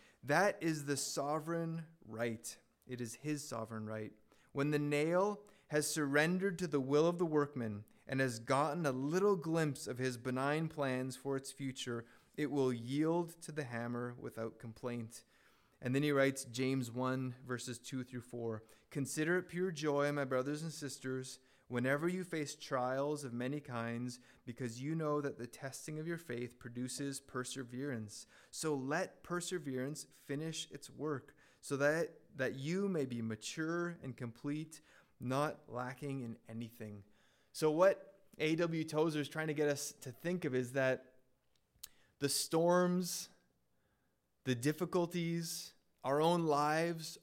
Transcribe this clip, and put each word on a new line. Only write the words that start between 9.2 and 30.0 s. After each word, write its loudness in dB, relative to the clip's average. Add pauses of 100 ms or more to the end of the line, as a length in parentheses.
glimpse 2
of -4
his 0
benign 0
plans -2
for -2
its -6
future, -4 (320)
it 0
will 4
yield 0
to -10
the -4
hammer -4
without -8
complaint. -8 (560)
And 0
then 4
he 4
writes 4
James 0
one, -2 (120)
verses -6
two -6
through -10
four. -6 (280)
"Consider 0
it -6
pure -2
joy, 2
my 0
brothers 0
and -6
sisters, -6 (300)
whenever 2
you -2
face -4
trials -2
of -8
many -2
kinds, -4 (240)
because -6
you -2
know 0
that -4
the -8
testing -10
of -6
your -4
faith -8
produces -4
perseverance. -6 (260)
So 0
let -2
perseverance -4 (200)